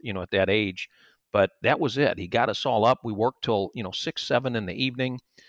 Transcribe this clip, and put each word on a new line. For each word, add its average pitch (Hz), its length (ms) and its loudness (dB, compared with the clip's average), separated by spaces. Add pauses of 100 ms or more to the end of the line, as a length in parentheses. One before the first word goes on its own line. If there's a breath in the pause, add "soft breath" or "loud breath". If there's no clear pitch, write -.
you 120 100 -8
know, 95 100 -6
at 92 100 -10
that 95 180 4
age. 98 400 0 (420 soft breath)
But 101 200 4 (120)
that - 160 2
was 127 180 -2
it. 139 220 2
He 92 80 -8
got 117 220 0
us - 160 -4
all 113 200 2
up. 127 160 4
We 113 120 -6
worked 113 320 -2
till, 101 280 0
you 117 80 -8
know, 95 100 -8
six, - 320 -8
seven 123 340 0
in 104 80 -4
the 90 100 -6
evening. 127 460 -4 (280 soft breath)